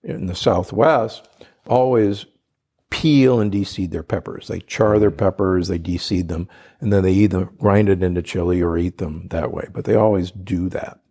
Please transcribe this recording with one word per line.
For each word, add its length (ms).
in 240
the 80
Southwest 920
always 580
peel 500
and 120
de-seed 400
their 120
peppers. 440
They 120
char 400
their 120
peppers, 560
they 100
de-seed 500
them, 220
and 120
then 120
they 100
either 320
grind 420
it 160
into 180
chili 400
or 160
eat 200
them 320
that 240
way. 180
But 140
they 100
always 360
do 380
that. 300